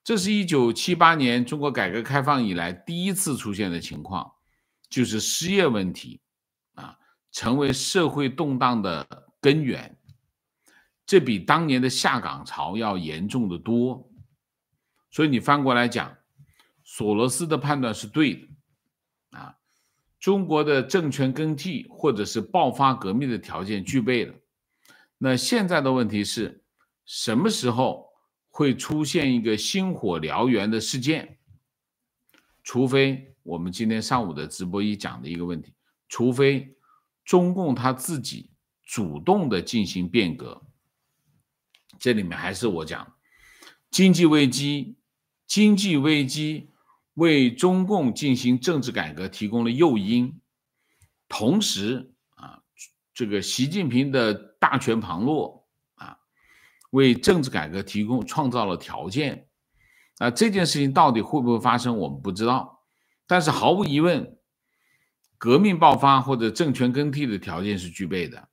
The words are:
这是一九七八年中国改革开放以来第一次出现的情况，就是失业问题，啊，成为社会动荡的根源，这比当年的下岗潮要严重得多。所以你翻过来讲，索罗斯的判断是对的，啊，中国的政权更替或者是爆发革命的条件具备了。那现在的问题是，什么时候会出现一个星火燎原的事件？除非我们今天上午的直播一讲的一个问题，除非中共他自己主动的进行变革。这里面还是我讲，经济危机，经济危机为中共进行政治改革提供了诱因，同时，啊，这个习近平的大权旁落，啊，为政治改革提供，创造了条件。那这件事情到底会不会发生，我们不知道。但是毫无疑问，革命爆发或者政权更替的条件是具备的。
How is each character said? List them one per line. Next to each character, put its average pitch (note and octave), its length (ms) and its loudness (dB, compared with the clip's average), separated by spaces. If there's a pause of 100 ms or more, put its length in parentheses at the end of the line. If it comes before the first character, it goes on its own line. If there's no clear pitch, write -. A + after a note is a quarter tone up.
这 - 140 -2
是 G3 160 -2
一 G#3 140 0
九 C3 260 2
七 F3 240 -2
八 E3 180 6
年 B2 320 2
中 D3+ 140 -8
国 C#3+ 100 -2
改 G#2+ 220 -2
革 A2+ 100 -4
开 C3+ 200 -2
放 C#3 200 0
以 G2+ 120 -2
来 E2+ 180 -4
第 E3+ 320 -8
一 G3 100 -2
次 D3+ 220 -4
出 G#2+ 180 -8
现 F#2+ 160 -4
的 E2+ 120 -6
情 D2+ 200 -14
况， F2 300 -10 (580)
就 B2+ 140 -2
是 G#2+ 160 -2
失 E3+ 320 -4
业 F#3+ 160 4
问 G2 240 -2
题， - 300 -16 (540)
啊， - 220 -20 (360)
成 A#2+ 240 -2
为 C3+ 160 0
社 E3 340 0
会 C3+ 220 -2
动 C3+ 280 -4
荡 B2 240 2
的 E2 460 -6 (140)
根 D3+ 200 4
源， - 360 -6 (1080)
这 F#3+ 140 6
比 B2 180 2
当 D#3 300 2
年 B2+ 140 0
的 B2+ 80 0
下 C3+ 320 0
岗 C#2+ 240 -10
潮 F2 320 -8
要 G#2+ 200 -4
严 D#2+ 300 -6
重 A2 220 -4
得 F2 80 -6
多。 A#2+ 520 -2 (1040)
所 D#3 140 2
以 - 20 0
你 B2 120 0
翻 C#3+ 240 2
过 B2+ 100 2
来 A#2+ 140 2
讲， A#2 300 -6 (680)
索 G#2 320 -2
罗 A#2+ 140 2
斯 E3 180 -4
的 D3+ 100 0
判 C#3+ 220 -2
断 A#2 140 -2
是 - 140 -10
对 C3+ 260 0
的， - 140 -14 (880)
啊， - 180 -20 (640)
中 F#3+ 260 0
国 D3+ 180 2
的 C#3+ 200 2
政 E3 260 0
权 C3 220 0
更 D#3 240 -2
替 C#3+ 340 -10
或 - 220 0
者 G2+ 140 -2
是 - 160 -6
爆 D3 300 0
发 C#3 220 2
革 G2 200 -4
命 C3 160 -2
的 A2 80 -4
条 E2+ 260 -10
件 G2 220 -6
具 C3 160 0
备 A2+ 240 0
了。 - 80 -18 (840)
那 C3 180 2
现 G#3 300 0
在 E3+ 120 2
的 C3+ 140 2
问 A#2+ 160 0
题 G2+ 140 -2
是， - 400 -6 (420)
什 - 320 -4
么 G3 120 2
时 B2 200 -2
候 A#2+ 400 -2 (400)
会 C#3 260 0
出 D3+ 300 -4
现 C#3 280 0
一 A#2+ 80 2
个 A2 140 0
星 F#3 380 -2
火 F2 260 -2
燎 D#2+ 300 0
原 G#2+ 200 2
的 A2 120 -2
事 C3 180 -6
件？ C#3+ 380 -4 (1300)
除 B2+ 240 0
非 C3+ 560 0
我 E2+ 140 -8
们 F2+ 140 -6
今 A2 160 -4
天 A2 140 0
上 A#2 260 0
午 D#2+ 60 -8
的 D2+ 140 -8
直 F#2 180 -10
播 G2 160 -4
一 G#2 160 -2
讲 A#1+ 240 -12
的 C#2 80 -12
一 F2 60 -8
个 F2 100 -8
问 E2+ 160 -8
题， - 120 -20 (360)
除 B2 240 0
非 C3+ 420 0 (480)
中 F3+ 300 4
共 E3+ 220 0
他 B2+ 180 0
自 D3 260 -6
己 - 320 -12 (320)
主 D#2 360 -6
动 F3+ 280 2
的 F#2+ 140 0
进 A2 240 -2
行 F2+ 240 -6
变 F2+ 260 0
革。 B1 260 -16 (1400)
这 B2 140 2
里 G#2+ 100 0
面 E2+ 140 -8
还 F#2 160 -6
是 A2+ 140 -4
我 E2+ 160 -2
讲， C2 320 -12 (760)
经 F#3 200 6
济 F3 140 6
危 D3+ 240 6
机， C#3+ 480 -4 (480)
经 G#3 320 6
济 F#3+ 200 0
危 D3 280 2
机 D3+ 460 -6 (420)
为 D3 400 4
中 F#3 320 2
共 F3 260 0
进 C3+ 240 0
行 B2 240 2
政 D3+ 220 0
治 A2+ 100 -6
改 D#2+ 220 -6
革 F2+ 140 -8
提 G#2 200 -8
供 A#2 160 -2
了 A#2 60 0
诱 C3 300 4
因， B2 420 0 (880)
同 E3 320 2
时， A2+ 500 -4 (240)
啊， - 280 -20 (500)
这 A#2+ 140 -6
个 G2+ 120 -2
习 B2+ 280 -2
近 F3 200 -2
平 C3 240 2
的 A#2 220 2 (260)
大 D3 180 2
权 A2+ 220 0
旁 F2+ 240 -6
落， C#3+ 440 -4 (280)
啊， - 220 -20 (760)
为 C3 220 6
政 F3 280 4
治 C3+ 80 -4
改 D2+ 180 -4
革 F#2+ 160 -8
提 G#2 200 -4
供， A2+ 220 -2
创 C#3+ 240 -2
造 A2+ 160 -2
了 F2+ 120 -4
条 - 320 -12
件。 C#3 380 -6 (720)
那 A#2+ 120 2
这 G#3+ 180 4
件 F#3+ 160 2
事 D3+ 140 -2
情 C#3 140 2
到 D3+ 180 6
底 A2+ 100 2
会 C#3+ 200 -2
不 A#2+ 100 2
会 A2+ 80 2
发 A#2+ 180 4
生， A#2+ 200 -2
我 E2 100 -2
们 C#2 140 -10
不 G2 100 -4
知 G2+ 140 -4
道。 A#2+ 400 -4 (420)
但 F3+ 140 4
是 D3+ 100 2
毫 C3+ 200 4
无 G3 120 2
疑 C#3+ 160 0
问， D#3+ 380 0 (1000)
革 A#2+ 220 4
命 G3 180 4
爆 D3+ 200 6
发 C#3 240 6
或 C3 160 -2
者 A2+ 120 0
政 C#3+ 240 0
权 B2+ 200 2
更 D3 180 -2
替 C#3+ 140 -4
的 G#2 120 -4
条 F2+ 260 -6
件 G2+ 140 -2
是 F2 120 -8
具 F2 180 -8
备 E2+ 220 -4
的。 - 240 -20